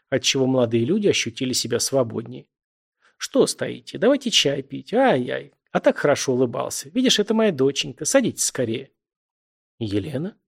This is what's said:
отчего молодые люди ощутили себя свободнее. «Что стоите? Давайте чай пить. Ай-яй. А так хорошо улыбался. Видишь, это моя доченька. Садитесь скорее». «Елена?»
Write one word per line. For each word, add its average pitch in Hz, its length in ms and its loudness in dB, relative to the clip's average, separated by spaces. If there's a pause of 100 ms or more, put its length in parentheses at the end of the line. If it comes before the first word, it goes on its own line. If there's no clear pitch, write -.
(100)
отчего 131 360 2
молодые 117 380 2
люди 196 240 2
ощутили 127 440 -2
себя 117 280 -2
свободнее. 120 640 -4 (720)
«Что - 300 2
стоите? 123 520 -8
Давайте 247 320 2
чай 143 320 2
пить. 135 300 -12
Ай-яй. 143 600 0 (200)
А 180 80 0
так - 180 2
хорошо 139 360 2
улыбался. 127 560 -2
Видишь, 247 280 2
это 214 160 0
моя 220 180 2
доченька. 139 520 -2
Садитесь 226 400 0
скорее». 120 460 -4 (880)
«Елена?» 107 580 -4 (120)